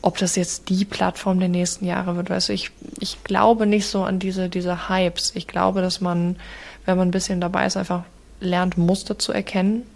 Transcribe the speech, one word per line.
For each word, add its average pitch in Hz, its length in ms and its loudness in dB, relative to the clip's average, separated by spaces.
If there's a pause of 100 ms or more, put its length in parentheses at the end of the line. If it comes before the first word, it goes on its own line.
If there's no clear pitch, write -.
Ob 180 160 0
das 180 180 0
jetzt - 320 -4
die 190 180 0
Plattform 185 540 0
der 185 100 2
nächsten 180 360 -2
Jahre 180 320 -2
wird, 180 120 -4
weißt 185 200 0
du, 208 40 0
ich, - 180 -6 (280)
ich - 240 -8
glaube 220 420 4
nicht 208 220 2
so 196 160 -2
an 185 160 0
diese, 185 300 -2
diese 180 400 -2
Hypes. 185 460 0
Ich 175 120 -6
glaube, 185 340 2
dass 180 200 -2
man, 175 340 2 (500)
wenn 185 120 4
man 185 100 4
ein 175 40 2
bisschen 185 280 0
dabei 180 260 2
ist, 190 120 0
einfach 180 260 -2 (380)
lernt, 180 360 0
Muster 180 400 2
zu - 140 -2
erkennen 202 520 0 (120)